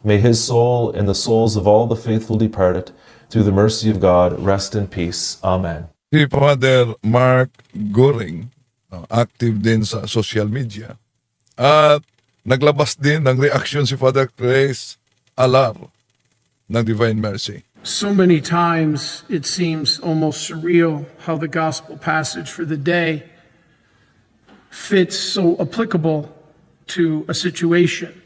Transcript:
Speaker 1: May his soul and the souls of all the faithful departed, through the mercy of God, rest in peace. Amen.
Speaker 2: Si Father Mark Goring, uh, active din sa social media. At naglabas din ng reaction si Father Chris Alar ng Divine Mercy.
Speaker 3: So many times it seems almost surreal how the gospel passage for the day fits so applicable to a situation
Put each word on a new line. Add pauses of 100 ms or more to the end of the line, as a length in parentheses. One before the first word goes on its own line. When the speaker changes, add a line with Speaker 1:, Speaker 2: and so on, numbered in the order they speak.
Speaker 1:
May
his
soul
and
the
souls
of
all
the
faithful
departed, (380)
through
the
mercy
of
God,
rest
in
peace.
Amen. (240)
Speaker 2:
Si
Father
Mark (400)
Goring, (420)
uh,
active
din
sa
social
media. (580)
At (420)
naglabas
din
ng
reaction
si
Father
Chris (420)
Alar (760)
ng
Divine
Mercy. (200)
Speaker 3:
So
many
times
it
seems
almost
surreal (240)
how
the
gospel
passage
for
the
day (1400)
fits
so
applicable (640)
to
a
situation